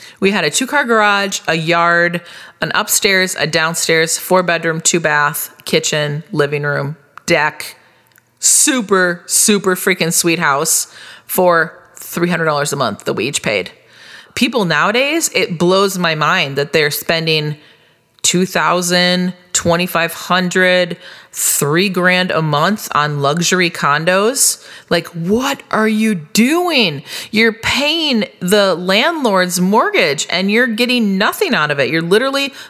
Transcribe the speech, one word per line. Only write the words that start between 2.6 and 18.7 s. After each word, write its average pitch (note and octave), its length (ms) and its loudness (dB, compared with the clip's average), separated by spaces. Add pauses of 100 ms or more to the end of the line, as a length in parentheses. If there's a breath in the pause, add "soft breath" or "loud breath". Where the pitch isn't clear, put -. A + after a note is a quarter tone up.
an D#3+ 120 -4
upstairs, F#3+ 640 0
a D3 100 -2
downstairs, D#3+ 720 0
four F#3 240 2
bedroom, E3 400 -2
two - 180 0
bath, D3+ 560 -2 (100)
kitchen, D3+ 680 -2
living D3 320 -2
room, C#3+ 340 -4 (300)
deck, D#3 500 -2 (640 soft breath)
super, F#3+ 880 0
super F#3+ 480 2
freaking E3+ 360 0
sweet E3+ 280 0
house D3+ 520 0 (360 loud breath)
for E3+ 520 0 (160)
three - 340 -4
hundred E3+ 160 -2
dollars D3 280 -2
a - 20 -4
month A#2 300 -4
that - 80 -2
we G#2+ 140 -4
each - 160 -8
paid. F#2+ 280 -2 (640 loud breath)
People A#3+ 320 0
nowadays, A3+ 680 0
it F3+ 240 -2
blows F#3+ 400 2
my E3 160 0
mind D#3 420 0
that C#3+ 160 -2
they're D3+ 160 2
spending D#3 680 -2 (680 soft breath)
two F3+ 220 2
thousand, F3+ 880 0 (180)